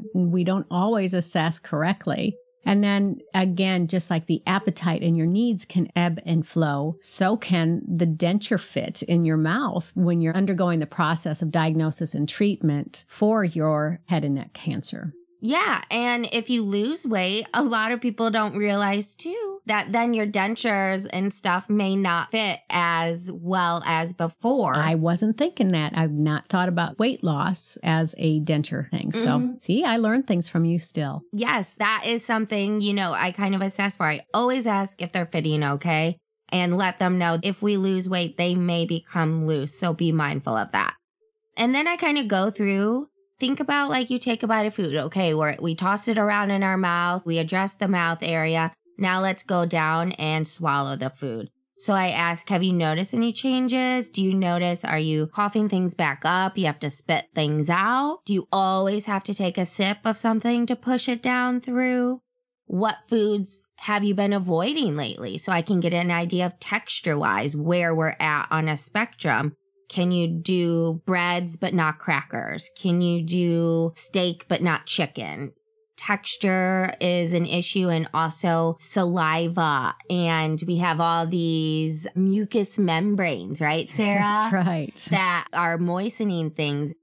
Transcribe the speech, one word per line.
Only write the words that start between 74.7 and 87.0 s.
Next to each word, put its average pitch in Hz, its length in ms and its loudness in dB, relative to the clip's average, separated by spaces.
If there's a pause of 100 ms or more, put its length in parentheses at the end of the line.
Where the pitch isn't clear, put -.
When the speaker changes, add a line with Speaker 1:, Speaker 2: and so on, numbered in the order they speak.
Speaker 2:
chicken? 120 640 -6 (440)
Texture 185 1040 0
is 175 340 0
an 170 120 2
issue, 180 420 0
and 160 260 0
also 165 640 0
saliva. 165 1160 0 (140)
And 165 580 0
we 175 100 0
have 170 220 0
all 170 280 2
these 160 880 -2
mucous 196 640 0
membranes, 165 840 0
right, 156 300 0
Speaker 1:
<laughs> - 0 -
Speaker 2:
Sarah? 202 280 0
Speaker 1:
That's 214 340 2
right. 175 580 -2
Speaker 2:
That 180 420 0
are 170 240 0
moistening 175 720 -2
things. 147 520 -2